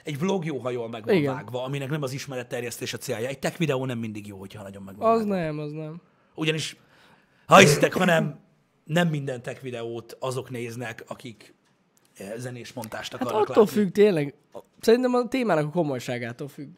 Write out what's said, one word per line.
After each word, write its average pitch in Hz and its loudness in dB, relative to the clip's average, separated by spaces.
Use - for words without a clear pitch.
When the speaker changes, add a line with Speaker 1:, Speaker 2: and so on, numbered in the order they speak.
Speaker 1:
egy 151 -8
vlog 190 0
jó, 151 -4
ha 123 -4
jól 120 -4
meg 113 -10
van 208 4
Speaker 2:
Igen. 143 2
Speaker 1:
vágva, 123 -6
aminek 139 -6
nem 156 -4
az 135 -4
ismeretterjesztés 123 -8
a - -8
célja. 117 -4
Egy 135 -8
tech 175 -4
videó 135 0
nem 127 -4
mindig 107 -8
jó, 101 -14
hogyha 98 -14
nagyon 196 -14
meg 190 -16
van 226 2
Speaker 2:
Az 226 4
Speaker 1:
vágva. 208 -2
Speaker 2:
nem, 156 -2
az 151 -8
nem. 156 -10
Speaker 1:
Ugyanis, 156 -4
ha 160 10
hiszitek, 147 8
hanem 165 2
nem 170 4
minden 139 -4
tech 123 -10
videót 117 -8
azok 127 -4
néznek, 117 -8
akik, - -16
eh, 98 -12
zenés 123 -12
montást 110 -10
Speaker 2:
Hát 123 -8
Speaker 1:
akarnak 415 0
Speaker 2:
attól - 8
Speaker 1:
látni. 208 2
Speaker 2:
függ 196 2
tényleg. 175 4
Szerintem 247 4
a 247 2
témának 202 2
a 151 -4
komolyságától 131 -4
függ. 139 -16